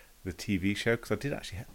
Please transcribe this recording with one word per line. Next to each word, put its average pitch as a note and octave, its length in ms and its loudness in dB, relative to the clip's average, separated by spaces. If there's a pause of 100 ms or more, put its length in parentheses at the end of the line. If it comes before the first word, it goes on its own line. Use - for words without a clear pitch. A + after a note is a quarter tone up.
(240)
the F#2 80 -4
T G2 260 0
V G2 160 4
show A#2 220 2
'cause - 140 -4
I G#2+ 60 2
did C#3 160 -2
actually - 320 -6 (100)